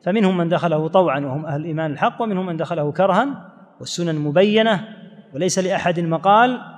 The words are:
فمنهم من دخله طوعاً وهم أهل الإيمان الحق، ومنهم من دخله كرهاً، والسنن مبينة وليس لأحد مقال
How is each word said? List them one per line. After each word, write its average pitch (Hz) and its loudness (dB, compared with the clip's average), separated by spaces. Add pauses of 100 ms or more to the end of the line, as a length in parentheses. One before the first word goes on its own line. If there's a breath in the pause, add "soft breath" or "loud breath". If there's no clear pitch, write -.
فمنهم 190 2
من 170 0
دخله 160 0
طوعاً 165 2
وهم 143 -6
أهل 151 -6
الإيمان 160 -4
الحق، 233 -2
ومنهم 190 -2
من 170 -6
دخله 151 -4
كرهاً، 196 0 (300)
والسنن 160 -4
مبينة 202 2 (500)
وليس 175 -2
لأحد 180 0
مقال 202 2 (180)